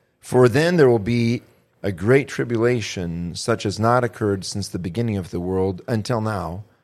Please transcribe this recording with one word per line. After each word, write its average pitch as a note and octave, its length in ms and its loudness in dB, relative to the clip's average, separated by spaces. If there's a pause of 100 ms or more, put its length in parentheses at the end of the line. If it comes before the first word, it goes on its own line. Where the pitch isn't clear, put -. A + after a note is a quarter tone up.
(180)
For B2 300 4
then E3 300 2
there C#3 120 8
will A#2 80 4
be A#2 440 0 (380)
a G2+ 120 -4
great A#2 340 2
tribulation, A2 1120 -2
such - 280 -2
as G2+ 140 -2
not A#2+ 240 2
occurred G2+ 420 -2
since G2+ 220 -8
the F#2+ 140 -8
beginning G#2 360 -4
of F2 140 -6
the F2 80 -6
world F#2 480 -2
until A2+ 340 -2
now, G2 440 -6 (200)